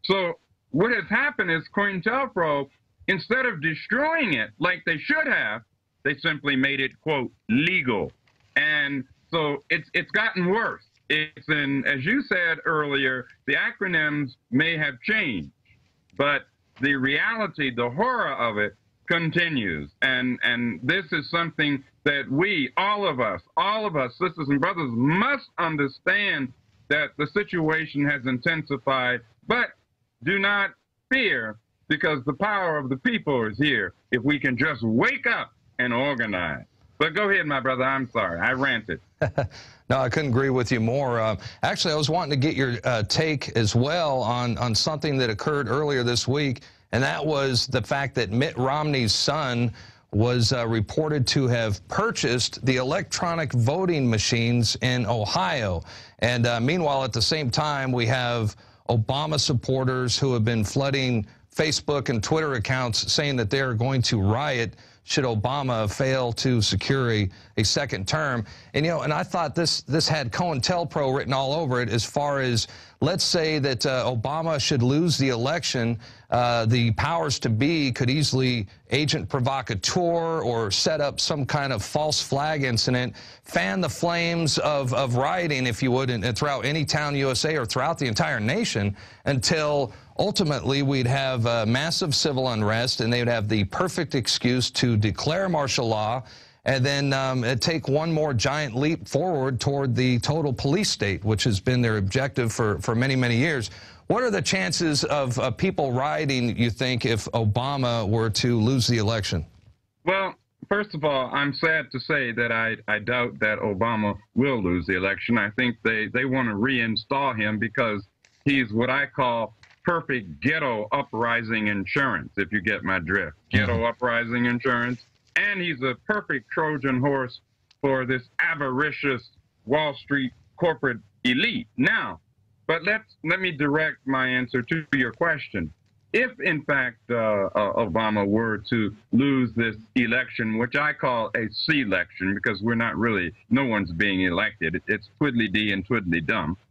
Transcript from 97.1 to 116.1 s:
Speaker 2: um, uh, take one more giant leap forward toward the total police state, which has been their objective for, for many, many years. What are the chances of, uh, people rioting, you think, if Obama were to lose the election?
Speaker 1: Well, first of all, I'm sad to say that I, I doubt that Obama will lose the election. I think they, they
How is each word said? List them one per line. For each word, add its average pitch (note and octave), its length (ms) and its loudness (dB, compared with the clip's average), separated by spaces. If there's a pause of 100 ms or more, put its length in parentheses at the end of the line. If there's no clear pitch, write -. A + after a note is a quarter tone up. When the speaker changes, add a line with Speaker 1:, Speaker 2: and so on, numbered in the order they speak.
Speaker 2:
um, C3 320 0
uh, B2+ 100 2
take D#3+ 320 0
one D3+ 240 0
more D3+ 220 0
giant C3 420 0
leap D3+ 320 0
forward C#3 540 0
toward C#3 340 0
the B2 240 2
total D3 320 0
police D3+ 380 0
state, G2 340 -2
which G#2+ 220 0
has G2+ 160 2
been B2+ 200 2
their A2 160 2
objective A#2 540 0
for, G#2 280 0
for A#2+ 160 0
many, C3 200 2
many A#2+ 220 2
years. C#3 340 0 (360)
What A#3+ 160 2
are B3 60 2
the G3 120 0
chances F3+ 640 0
of, C3+ 340 0
uh, A#2+ 120 0
people D3+ 420 0
rioting, C3+ 640 0
you A#2 120 2
think, B2+ 360 -2
if A2 220 0
Obama A#2+ 800 0
were A2 240 2
to A#2+ 280 2
lose A#2+ 280 2
the A#2+ 100 2
election? G#2 480 0 (580)
Speaker 1:
Well, F#3+ 320 2 (320)
first G3+ 260 0
of D3+ 120 -2
all, C3 280 2
I'm C#3 200 2
sad D#3+ 400 0
to B2+ 60 -4
say C3 340 -2
that A#2 180 0
I, A2+ 240 0 (140)
I G#2+ 100 0
doubt A#2+ 400 -2
that G#2+ 200 2
Obama G#2 580 0 (180)
will B2+ 260 2
lose F2+ 240 0
the F#2+ 120 0
election. G2 400 0
I G#2 140 0
think A#2+ 320 -2
they, A2 240 0
they B2+ 180 -2